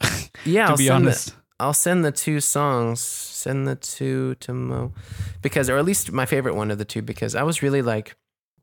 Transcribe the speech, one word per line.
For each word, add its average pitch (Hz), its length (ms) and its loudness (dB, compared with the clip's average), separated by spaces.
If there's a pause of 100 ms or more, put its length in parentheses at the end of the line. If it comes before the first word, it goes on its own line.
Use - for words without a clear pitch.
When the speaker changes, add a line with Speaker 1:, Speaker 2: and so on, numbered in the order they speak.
Speaker 1:
<laughs> - 40 0 (400)
Speaker 2:
Yeah, 196 220 4
Speaker 1:
to 175 60 6
Speaker 2:
I'll 143 40 4
Speaker 1:
be 135 100 4
Speaker 2:
send 135 180 6
the, - 40 6
Speaker 1:
honest. - 260 0 (240)
Speaker 2:
I'll 135 160 0
send 175 300 4
the 147 80 2
two 151 280 -2
songs. 123 600 2
Send - 640 -4
the 135 80 -2
two 131 640 -4
to - 160 -10
Mo, 127 400 -4 (500)
because, 139 280 0
or 135 80 4
at 147 60 2
least - 280 -2
my 127 140 0
favorite 131 280 0
one 107 160 -2
of 104 80 -2
the 107 60 -6
two, 110 180 -6
because 110 320 -6
I 120 80 0
was 156 200 -2
really, 139 180 2
like, 113 340 -2 (480)